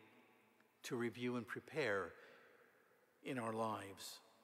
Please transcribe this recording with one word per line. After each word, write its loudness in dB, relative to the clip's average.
to -2
review 2
and -2
prepare 2
in -2
our 0
lives -2